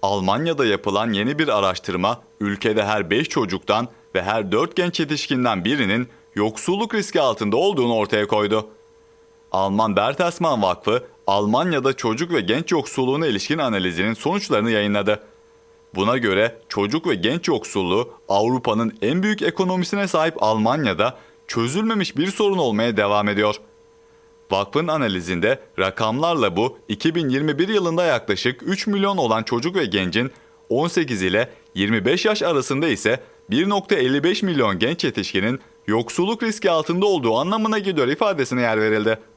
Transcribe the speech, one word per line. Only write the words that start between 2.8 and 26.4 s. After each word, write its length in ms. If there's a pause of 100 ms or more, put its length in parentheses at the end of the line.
her 260
beş 180
çocuktan 600 (260)
ve 80
her 300
dört 240
genç 240
yetişkinden 640
birinin 440 (260)
yoksulluk 600
riski 260
altında 360
olduğunu 380
ortaya 320
koydu. 420 (840)
Alman 440
Bertelsmann 680
Vakfı, 420 (220)
Almanya'da 680
çocuk 400
ve 80
genç 320
yoksulluğuna 540
ilişkin 320
analizinin 560
sonuçlarını 560
yayınladı. 500 (720)
Buna 240
göre 400 (100)
çocuk 380
ve 80
genç 340
yoksulluğu 680 (140)
Avrupa'nın 760
en 200
büyük 200
ekonomisine 680
sahip 340
Almanya'da 760 (280)
çözülmemiş 720
bir 100
sorun 320
olmaya 380
devam 320
ediyor. 280 (960)
Vakfın 380
analizinde 680 (200)
rakamlarla 800